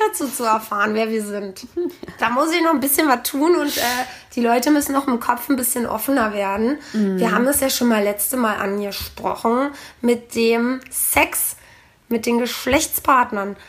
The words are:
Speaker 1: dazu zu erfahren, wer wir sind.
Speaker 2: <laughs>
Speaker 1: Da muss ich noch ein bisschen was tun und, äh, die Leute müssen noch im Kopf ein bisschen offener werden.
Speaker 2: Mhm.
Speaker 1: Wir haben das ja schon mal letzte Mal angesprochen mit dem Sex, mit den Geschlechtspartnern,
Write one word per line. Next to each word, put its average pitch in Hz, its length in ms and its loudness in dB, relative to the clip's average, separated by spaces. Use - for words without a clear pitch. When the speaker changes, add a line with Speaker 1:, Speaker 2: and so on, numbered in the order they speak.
Speaker 1:
dazu 339 180 -4
zu 240 180 -6
erfahren, 214 500 0
wer 220 160 0
wir 220 120 -2
sind. 208 440 -8
Speaker 2:
<laughs> - 420 -6
Speaker 1:
Da 233 120 0
muss 277 220 2
ich 349 100 2
noch 330 100 4
ein 277 80 2
bisschen 285 280 2
was 247 160 2
tun 302 300 2
und, 294 220 0
äh, - 40 -2
die 247 60 -2
Leute 240 320 4
müssen 285 200 2
noch 277 140 0
im 240 140 0
Kopf 240 300 -2
ein 277 60 4
bisschen 240 300 -2
offener 220 460 0
werden. 208 460 0
Speaker 2:
Mhm. 196 260 2
Speaker 1:
Wir 180 100 2
haben 226 140 2
das 285 160 2
ja 269 100 2
schon 240 180 0
mal 214 140 4
letzte 202 360 -2
Mal 214 180 0
angesprochen 208 1120 -2
mit 233 340 0
dem 233 460 2
Sex, - 640 -2
mit 233 140 -2
den 233 140 2
Geschlechtspartnern, 247 1160 0